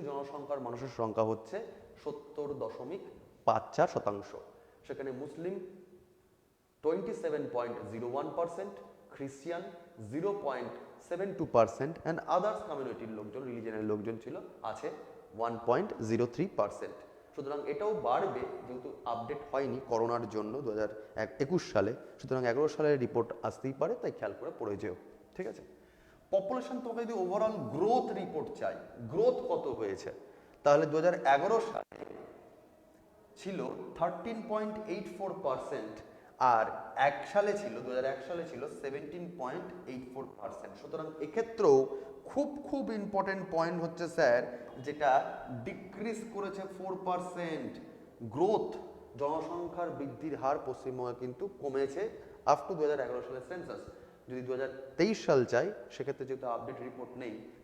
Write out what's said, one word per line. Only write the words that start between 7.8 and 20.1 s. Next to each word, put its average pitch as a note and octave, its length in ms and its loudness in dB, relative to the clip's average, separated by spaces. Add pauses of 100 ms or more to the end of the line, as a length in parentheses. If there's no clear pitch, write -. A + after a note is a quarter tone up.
জিরো A#2 220 -4
ওয়ান D3 140 -2 (100)
পার্সেন্ট, F#3 360 -2 (400)
খ্রিস্টান E3 480 -6 (500)
জিরো E3+ 180 0 (140)
পয়েন্ট B2 280 -2 (360)
সেভেন F#3+ 200 -2 (100)
টু D#3+ 60 0 (100)
পার্সেন্ট, B2+ 400 6 (140)
and E3 100 0 (180)
others G#3+ 220 2 (100)
কমিউনিটির A#2+ 500 -6
লোকজন, G#2+ 320 -8
রিলিজনের A2 400 -4
লোকজন G#2+ 340 0
ছিল, C3+ 100 -8 (360)
আছে G#2+ 180 -6 (500)
ওয়ান A#2 160 0 (120)
পয়েন্ট E3+ 220 6 (200)
জিরো A#2 160 6 (100)
থ্রি D#3+ 100 0 (140)
পার্সেন্ট। G2+ 380 0 (380)
সুতরাং C#3+ 240 -4 (140)
এটাও G#3 200 0 (140)
বাড়বে, D#3+ 360 2 (240)
যেহেতু B2+ 220 -8 (240)
আপডেট A#2 280 -4 (100)
হয়নি C3+ 280 2 (120)
করোনার A#2 340 4 (100)